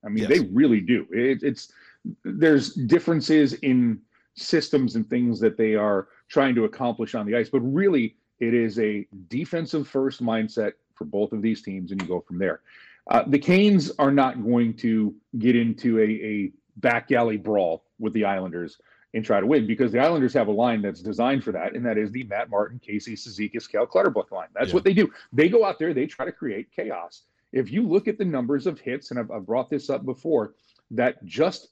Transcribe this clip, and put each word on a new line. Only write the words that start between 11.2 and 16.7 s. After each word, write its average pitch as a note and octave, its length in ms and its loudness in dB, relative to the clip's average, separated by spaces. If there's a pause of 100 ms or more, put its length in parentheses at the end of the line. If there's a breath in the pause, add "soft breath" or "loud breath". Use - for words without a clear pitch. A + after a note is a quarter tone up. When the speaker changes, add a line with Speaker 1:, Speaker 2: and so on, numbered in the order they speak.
Speaker 1:
of G#2+ 100 -6
these A2 220 -2
teams, F#2+ 280 -10
and G2 80 -6
you F2 80 -8
go F2 120 -4
from F2+ 180 -12
there. F2 240 -2 (480 soft breath)
Uh, A#2 160 2
the C#3 140 2
Canes F#3 580 4
are C#3 140 4
not C3 320 2
going A#2 320 2
to A2 400 0 (240)
get A#2+ 160 4
into A#2 440 2
a, A2 40 6
a G#2+ 480 -2 (260)